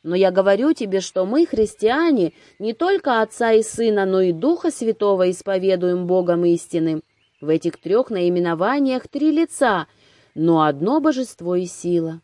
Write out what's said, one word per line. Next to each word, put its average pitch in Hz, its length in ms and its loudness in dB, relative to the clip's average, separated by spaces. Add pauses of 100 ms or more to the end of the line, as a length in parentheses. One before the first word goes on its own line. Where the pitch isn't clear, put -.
Но 165 100 -4
я 190 160 4
говорю 202 440 2
тебе, 196 260 -2
что 185 240 -4
мы, 277 220 2
христиане, 220 880 0 (240)
не 220 160 -6
только 311 480 0
Отца 226 300 0
и 220 100 6
Сына, 214 420 0
но 190 160 0
и 180 120 2
Духа 302 380 -2
Святого 202 600 0
исповедуем 180 760 -2
Богом 175 380 0
истинным. 165 580 -2 (380)
В 143 80 -8
этих 160 320 -2
трех 220 300 -2
наименованиях 190 1000 -2
три 294 220 -2
лица, 262 560 0 (480)
но 160 280 2
одно 156 380 0
божество 254 560 -2
и 180 80 -2
сила. 165 580 -4